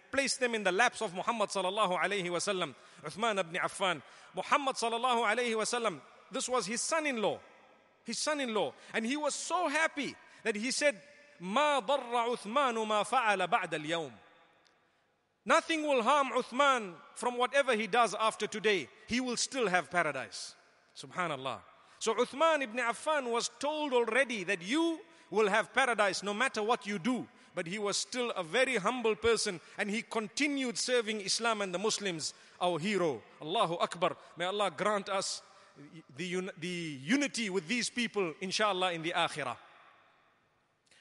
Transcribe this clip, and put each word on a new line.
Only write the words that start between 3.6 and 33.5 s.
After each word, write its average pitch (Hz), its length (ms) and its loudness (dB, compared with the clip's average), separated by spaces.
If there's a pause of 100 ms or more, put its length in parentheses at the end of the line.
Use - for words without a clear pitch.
Muhammad 269 400 0
sallallahu 233 500 0
alayhi 226 280 2
wasallam, 214 460 -2 (300)
this 262 160 -4
was 240 200 0
his 226 160 -4
son-in-law. 233 560 0 (640)
His 233 140 -8
son-in-law. 226 540 0 (200)
And 220 140 0
he 269 100 0
was 294 180 0
so 339 340 0
happy 285 460 0 (300)
that 214 120 0
he 233 140 -2
said, 294 300 2 (420)
"ما 262 420 2
ضر 240 520 0
عثمان 240 380 0 (120)
ما 214 180 2
فعل 208 420 2
بعد 175 280 0
اليوم." 156 380 -2 (1300)
Nothing 311 380 4
will 277 200 4
harm 262 280 4
Uthman 240 640 2 (200)
from 247 220 -2
whatever 254 380 2
he 214 120 0
does 202 280 4
after 214 320 0
today. 196 420 0 (180)
He 240 140 0
will 247 160 -2
still 247 320 0
have 175 220 2
paradise. 139 640 -2 (420)
Subhanallah. 135 640 -6 (400)
So 220 160 0
Uthman 277 480 2
ibn 233 160 -6
Affan 247 520 0
was 233 280 0
told 302 340 -2
already 233 520 2
that 180 180 -2
you 320 380 0 (300)
will 208 180 4
have 202 260 2
paradise 220 480 2
no 202 100 -2
matter 220 300 0
what 214 240 0
you 202 120 -2
do. 180 280 0 (280)
But 170 120 -4
he 190 120 -4
was 202 180 0
still 240 340 -2
a 185 120 -4
very 240 340 2
humble 220 400 0
person, 214 440 0 (160)
and 202 140 -2
he 220 120 -2
continued 254 760 -2
serving 226 420 0
Islam 214 400 0
and 185 140 -4
the 175 40 -2
Muslims. 185 540 -2 (300)
Our 175 160 2
hero. 170 440 0 (200)
Allahu 170 320 0